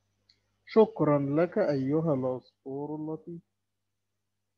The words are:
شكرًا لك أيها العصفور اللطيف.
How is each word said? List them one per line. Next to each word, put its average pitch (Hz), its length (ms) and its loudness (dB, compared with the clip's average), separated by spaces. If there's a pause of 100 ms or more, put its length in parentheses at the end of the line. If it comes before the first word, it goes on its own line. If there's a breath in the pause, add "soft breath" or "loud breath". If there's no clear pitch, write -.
(640)
شكرًا 160 540 4
لك 151 380 0
أيها 147 560 0
العصفور 135 840 -6
اللطيف. 156 460 -10 (1160)